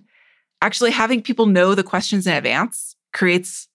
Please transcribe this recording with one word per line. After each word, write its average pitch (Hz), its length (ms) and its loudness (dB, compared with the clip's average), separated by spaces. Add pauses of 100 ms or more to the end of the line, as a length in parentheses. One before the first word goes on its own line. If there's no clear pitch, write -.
(600)
Actually, 233 300 0
having 240 300 0
people 226 240 0
know 190 300 4
the 196 80 0
questions 190 420 -2
in 180 80 2
advance 143 640 -4 (160)
creates 180 640 -2